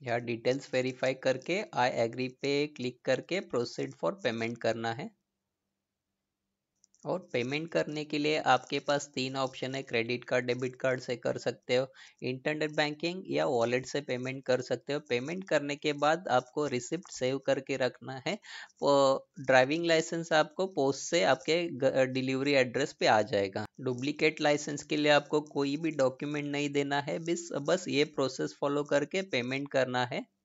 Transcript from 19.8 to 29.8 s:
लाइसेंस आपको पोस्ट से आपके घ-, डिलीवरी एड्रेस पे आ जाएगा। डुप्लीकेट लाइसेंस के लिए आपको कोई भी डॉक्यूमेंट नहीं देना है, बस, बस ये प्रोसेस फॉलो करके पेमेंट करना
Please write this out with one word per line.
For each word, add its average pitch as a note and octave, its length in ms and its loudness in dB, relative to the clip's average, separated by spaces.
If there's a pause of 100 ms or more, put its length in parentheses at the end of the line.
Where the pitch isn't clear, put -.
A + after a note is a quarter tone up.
लाइसेंस E3 460 2
आपको D#3 340 2
पोस्ट C#3 340 0
से F3 240 2
आपके E3+ 440 2
घ-, C3 440 2
डिलीवरी C3 400 0
एड्रेस B2+ 400 2
पे F3+ 140 -2
आ A2 160 6
जाएगा। G#2 440 0 (140)
डुप्लीकेट D3 600 -2
लाइसेंस D3 420 0
के D3+ 140 -4
लिए D3 160 4
आपको D3 280 4
कोई C#3+ 360 -2
भी D#3+ 140 -2
डॉक्यूमेंट D3 560 -2
नहीं C#3+ 240 -2
देना C#3+ 300 0
है, D#3+ 180 -6
बस, E3+ 340 -4
बस D#3+ 360 0
ये C#3 160 2
प्रोसेस C#3+ 560 -2
फॉलो C#3+ 240 0
करके C#3+ 380 0
पेमेंट C3+ 480 -4
करना B2+ 340 0